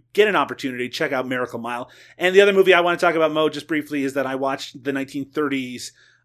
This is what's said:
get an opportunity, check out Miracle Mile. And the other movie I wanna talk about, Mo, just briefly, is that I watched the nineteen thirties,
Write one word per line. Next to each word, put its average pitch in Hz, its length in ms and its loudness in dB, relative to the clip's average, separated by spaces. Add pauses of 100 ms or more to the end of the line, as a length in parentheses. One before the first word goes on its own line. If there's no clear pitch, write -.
(140)
get 208 120 4
an 190 100 2
opportunity, 127 520 -4
check 143 240 -4
out 127 160 -2
Miracle 123 320 -6
Mile. 120 300 -8 (260)
And 185 180 0
the 196 60 8
other 202 140 6
movie 190 180 6
I 175 80 6
wanna 175 160 2
talk 170 180 2
about, 160 180 2
Mo, 156 180 2
just 143 180 -10
briefly, 147 360 -4
is 131 100 -4
that 135 120 -2
I 135 100 -6
watched 135 460 -6
the 139 120 -4
nineteen 135 360 -8
thirties, 135 640 -6 (320)